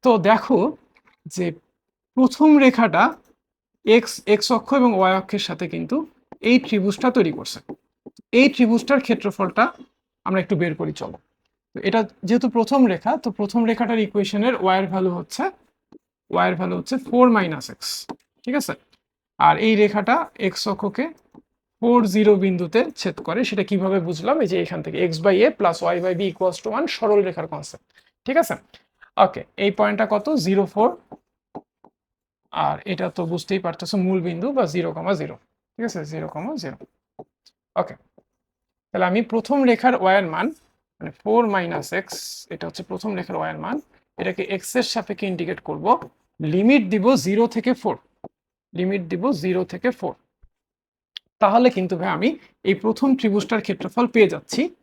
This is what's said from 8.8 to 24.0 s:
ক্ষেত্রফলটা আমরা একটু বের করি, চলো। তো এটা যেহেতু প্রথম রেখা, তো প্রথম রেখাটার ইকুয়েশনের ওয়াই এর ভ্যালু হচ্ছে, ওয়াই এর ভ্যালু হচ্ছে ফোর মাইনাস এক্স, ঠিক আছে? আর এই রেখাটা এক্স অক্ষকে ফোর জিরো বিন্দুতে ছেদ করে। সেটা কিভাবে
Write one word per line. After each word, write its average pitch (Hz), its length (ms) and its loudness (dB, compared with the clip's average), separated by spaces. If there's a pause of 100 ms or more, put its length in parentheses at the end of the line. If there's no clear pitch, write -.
ক্ষেত্রফলটা 202 560 -2 (640)
আমরা 190 160 0
একটু 196 180 -2
বের 170 180 -2
করি, 156 220 -4
চলো। - 160 -10 (560)
তো - 40 -12 (100)
এটা 220 120 0 (280)
যেহেতু 240 200 2 (100)
প্রথম 247 240 2 (120)
রেখা, 214 180 -2 (120)
তো - 40 -4 (120)
প্রথম 208 220 -2 (100)
রেখাটার 226 360 0
ইকুয়েশনের 208 460 0 (100)
ওয়াই 185 160 4
এর 190 140 -2
ভ্যালু 185 260 0
হচ্ছে, - 240 -8 (920)
ওয়াই 180 160 2
এর 180 100 -2
ভ্যালু 180 200 -4
হচ্ছে 247 160 -6 (120)
ফোর 247 180 6 (120)
মাইনাস 160 360 -2
এক্স, - 160 -12 (540)
ঠিক 247 180 -4
আছে? - 120 -8 (760)
আর 156 80 6 (120)
এই 220 60 6 (100)
রেখাটা 208 320 2 (320)
এক্স - 140 -6 (100)
অক্ষকে 202 340 -4 (760)
ফোর 240 200 4 (160)
জিরো 214 180 6 (100)
বিন্দুতে 185 380 0 (180)
ছেদ 170 180 -6 (100)
করে। 175 120 -2 (100)
সেটা 202 200 -2
কিভাবে 190 280 0 (100)